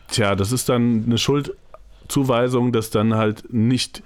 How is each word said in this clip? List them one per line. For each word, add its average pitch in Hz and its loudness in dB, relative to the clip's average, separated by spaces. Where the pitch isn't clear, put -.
tja, 101 0
das 98 0
ist 127 -2
dann 120 2
eine 117 2
Schuldzuweisung, 127 -2
dass 110 -2
dann 110 2
halt 107 -2
nicht 123 -2